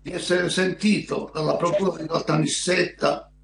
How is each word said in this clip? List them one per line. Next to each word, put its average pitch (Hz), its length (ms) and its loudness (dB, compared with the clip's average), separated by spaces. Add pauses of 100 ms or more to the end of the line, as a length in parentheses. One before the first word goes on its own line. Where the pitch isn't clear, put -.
di - 120 -10
essere 180 380 0
sentito 185 800 0
dalla 156 240 0
Procura 185 440 0
di 160 60 -6
Caltanissetta 165 1300 0 (120)